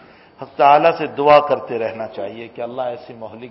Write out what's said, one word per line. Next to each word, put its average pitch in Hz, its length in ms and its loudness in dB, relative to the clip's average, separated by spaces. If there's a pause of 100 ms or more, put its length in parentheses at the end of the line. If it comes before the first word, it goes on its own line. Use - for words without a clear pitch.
(420)
حق - 140 -16
تعالیٰ 156 420 4
سے 156 80 -6
دعا 143 320 4
کرتے 131 400 -2
رہنا 110 280 -6
چاہیے 107 420 -12
کہ 123 140 -16
اللہ 123 200 -10
ایسی 120 360 -12
مہلک 113 320 -18